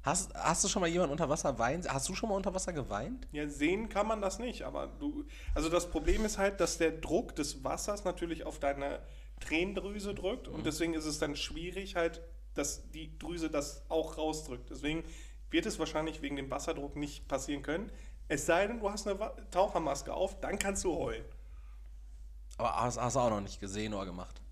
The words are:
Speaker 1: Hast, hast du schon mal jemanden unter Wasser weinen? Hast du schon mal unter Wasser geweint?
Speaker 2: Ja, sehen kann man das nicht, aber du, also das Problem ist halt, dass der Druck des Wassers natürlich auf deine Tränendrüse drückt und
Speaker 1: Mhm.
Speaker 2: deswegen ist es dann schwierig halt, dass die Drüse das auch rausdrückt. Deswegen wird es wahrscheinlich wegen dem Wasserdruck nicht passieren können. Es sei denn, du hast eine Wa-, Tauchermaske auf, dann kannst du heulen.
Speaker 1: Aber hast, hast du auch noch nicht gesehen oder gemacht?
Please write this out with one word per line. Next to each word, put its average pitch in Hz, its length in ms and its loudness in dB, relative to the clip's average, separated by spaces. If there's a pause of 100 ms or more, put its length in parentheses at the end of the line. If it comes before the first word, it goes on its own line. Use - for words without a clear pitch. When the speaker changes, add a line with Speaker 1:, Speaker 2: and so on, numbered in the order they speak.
Speaker 1:
Hast, - 320 2
hast - 280 4
du 202 40 4
schon 196 140 4
mal 170 80 6
jemanden 170 240 6
unter 156 160 4
Wasser 139 280 4
weinen? 139 340 4
Hast 135 160 2
du 226 60 -2
schon 226 160 0
mal 196 60 4
unter 196 180 2
Wasser 185 200 0
geweint? 131 580 -2
Speaker 2:
Ja, 147 180 -2
sehen 175 400 2
kann 208 180 4
man 220 140 2
das 190 160 0
nicht, 233 240 -4
aber - 240 -2
du, 147 400 -4 (300)
also 151 140 2
das 170 200 4
Problem 175 360 4
ist 214 120 0
halt, 196 220 4
dass 170 180 4
der 160 140 6
Druck 160 440 0
des 147 280 -2
Wassers 175 400 -2
natürlich 170 420 -2
auf 160 140 -6
deine 139 400 0 (400)
Tränendrüse 196 760 0
drückt 208 340 -2
und 156 120 -6
Speaker 1:
Mhm. - 60 -4
Speaker 2:
deswegen 165 280 2
ist 151 120 -2
es 151 120 -2
dann 147 180 0
schwierig 175 600 -6
halt, 165 260 2 (320)
dass - 380 -2
die 156 260 -10
Drüse 160 320 -2
das 147 400 -2
auch 160 300 0
rausdrückt. 156 500 -2
Deswegen 147 340 0 (460)
wird 170 160 4
es 208 140 -2
wahrscheinlich 156 420 0
wegen 143 140 -2
dem 135 160 -4
Wasserdruck 143 440 -2
nicht 143 320 -4
passieren 139 360 -2
können. 175 280 -2 (360)
Es - 180 0
sei 180 220 6
denn, 233 120 -2
du 202 120 0
hast 208 160 -4
eine 196 120 0
Wa-, 220 160 -4 (140)
Tauchermaske 175 640 2
auf, - 260 0
dann 190 200 -2
kannst - 240 2
du 165 120 4
heulen. 113 300 -2 (1300)
Speaker 1:
Aber 95 180 2
hast, 120 260 2
hast 123 140 2
du 135 60 6
auch 120 100 6
noch 104 100 2
nicht 98 180 -8
gesehen 104 360 -2
oder 95 100 -2
gemacht? 90 340 -8 (120)